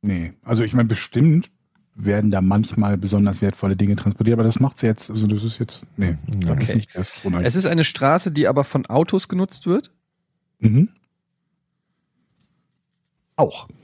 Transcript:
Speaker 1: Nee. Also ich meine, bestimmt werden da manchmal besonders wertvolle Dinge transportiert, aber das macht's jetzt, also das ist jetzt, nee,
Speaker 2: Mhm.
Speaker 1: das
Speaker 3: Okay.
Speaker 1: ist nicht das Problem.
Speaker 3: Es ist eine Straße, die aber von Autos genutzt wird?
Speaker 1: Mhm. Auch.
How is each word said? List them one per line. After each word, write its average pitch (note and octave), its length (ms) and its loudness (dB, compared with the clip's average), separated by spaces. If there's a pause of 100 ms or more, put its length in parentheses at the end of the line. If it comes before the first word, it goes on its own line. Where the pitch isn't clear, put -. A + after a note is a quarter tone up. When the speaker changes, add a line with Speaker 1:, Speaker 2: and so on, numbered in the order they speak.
Speaker 1:
Nee. F2 320 -4 (120)
Also A2+ 180 0
ich G#2+ 120 -2
meine, A#2+ 140 4
bestimmt D3 600 2 (460)
werden G#2 340 0
da G2 100 0
manchmal G2+ 560 2
besonders G2+ 460 0
wertvolle G2 320 0
Dinge G2+ 220 0
transportiert, G#2+ 380 0
aber A2+ 100 2
das A2+ 160 0
macht's C3 220 0
jetzt, A2 280 -2
also G#2+ 160 -2
das G#2 160 0
ist A2+ 160 -6
jetzt, - 280 -10 (100)
nee, F2 200 -2 (100)
Speaker 2:
Mhm. G#2 160 -6
Speaker 1:
das E2+ 100 0
Speaker 3:
Okay. C#2+ 100 0
Speaker 1:
ist - 140 -2
nicht G#2+ 180 -4
das F#2 160 -8
Problem. E3+ 320 -4
Speaker 3:
Es A#2+ 140 0
ist F#3+ 100 0
eine E3 180 2
Straße, D3+ 460 0
die D3 160 0
aber C3+ 160 2
von - 240 -2
Autos E3+ 420 0
genutzt - 380 -4
wird? F#3+ 240 -2 (720)
Speaker 1:
Mhm. A#2 300 4 (2500)
Auch. - 340 -2 (160)